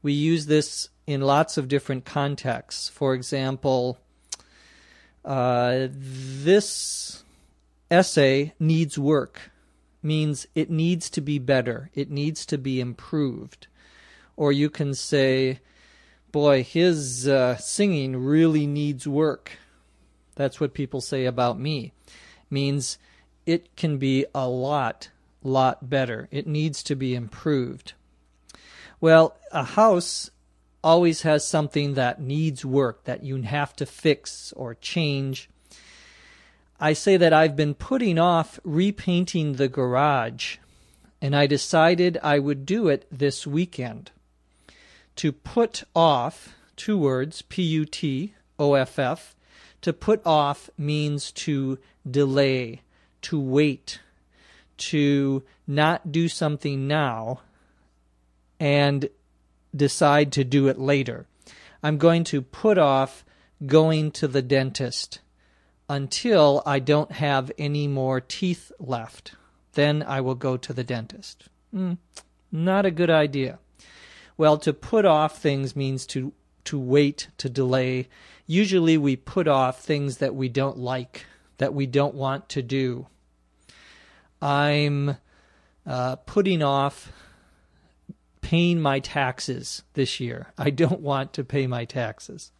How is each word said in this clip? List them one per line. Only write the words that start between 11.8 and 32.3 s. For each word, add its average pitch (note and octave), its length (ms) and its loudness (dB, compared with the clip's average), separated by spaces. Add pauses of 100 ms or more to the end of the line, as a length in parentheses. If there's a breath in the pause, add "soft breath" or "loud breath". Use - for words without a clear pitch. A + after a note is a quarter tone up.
It C#3 140 -4
needs D3 380 -6
to D3 100 -4
be C3 220 -4
improved. C3 880 -6 (680 soft breath)
Or D3 160 2
you C#3+ 180 2
can C#3+ 240 -4
say, C3 640 0 (720 soft breath)
"Boy, C#3+ 320 4
his, C#3+ 640 0
uh, B2+ 300 2
singing C3+ 680 -2
really D3+ 440 4
needs D3 400 -2
work." D3 500 -2 (800 soft breath)
That's C#3 240 -4
what C#3+ 120 -2
people C#3 280 -6
say C3 240 -4
about B2 340 0
me, C#3 360 -6 (580 soft breath)
means C#3 460 -2 (480 soft breath)
it E3+ 280 -2
can D3+ 240 -2
be C3+ 360 0
a C3+ 120 -4
lot, B2+ 600 -4 (340)
lot C3 480 0
better. B2 400 -2
It C#3+ 160 -8
needs D3+ 380 -2
to D3 100 -4
be B2+ 200 -2
improved. B2 800 -4 (1040 loud breath)
Well, D#3+ 360 8 (140)
a D3 140 -4
house G3+ 680 2 (540)
always E3 380 4
has D3+ 240 2
something D3 480 -2
that B2+ 260 -2
needs C#3+ 440 -4